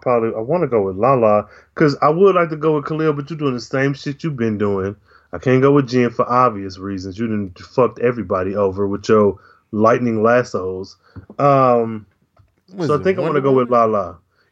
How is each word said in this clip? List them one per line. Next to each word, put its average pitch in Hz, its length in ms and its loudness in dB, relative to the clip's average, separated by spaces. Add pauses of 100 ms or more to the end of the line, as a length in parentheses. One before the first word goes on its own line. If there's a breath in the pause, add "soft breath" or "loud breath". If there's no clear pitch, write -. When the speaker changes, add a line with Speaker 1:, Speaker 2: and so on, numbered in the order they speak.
Speaker 1:
probably, 113 360 0
I 113 40 -4
wanna 151 280 -2
go 113 140 2
with 95 140 -4
Lala, 107 520 2 (260 loud breath)
'cause 143 260 2
I 143 100 4
would 185 260 4
like 170 140 0
to 156 60 -6
go 151 200 0
with 143 100 -4
Khalil, 156 260 -2
but 143 160 -8
you're 165 100 -10
doing 143 160 -2
the 120 60 -6
same 135 320 -2
shit 139 300 -10
you've 156 140 -4
been 113 200 -2
doing. 101 380 -2 (380 soft breath)
I 87 60 -8
can't 127 220 2
go 139 120 4
with 139 160 2
Jen 123 220 2
for 120 200 -2
obvious 104 480 0
reasons. 95 400 -10
You 117 80 -4
done 104 320 -4
fucked - 400 0
everybody 98 580 -2
over 98 300 0
with 98 220 -6
your 104 300 4 (340 soft breath)
lightning 110 500 0
lassos. 98 720 -2 (420 loud breath)
Um, 123 680 2 (680)
Speaker 2:
Was 180 140 -6
Speaker 1:
so 147 60 0
I 143 60 -2
Speaker 2:
it 185 40 -6
Speaker 1:
think 185 140 0
I 180 40 -4
wanna 160 120 -2
Speaker 2:
Wonder 143 80 0
Speaker 1:
go 135 100 2
with 127 160 2
Speaker 2:
Woman? 117 240 2
Speaker 1:
Lala. 90 260 -4 (340)